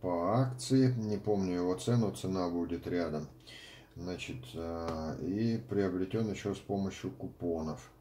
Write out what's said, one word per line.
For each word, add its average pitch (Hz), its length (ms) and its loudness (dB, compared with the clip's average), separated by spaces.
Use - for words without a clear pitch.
по 90 380 2
акции, 131 540 4
не 107 240 0
помню 98 380 2
его 90 200 2
цену, 113 360 4
цена 92 380 0
будет 85 380 -2
рядом. 78 400 0
Значит, 87 420 -6
а, 82 680 -4
и 110 360 2
приобретён 98 760 2
ещё 98 240 -2
с - 40 -12
помощью 98 520 -2
купонов. 82 880 -4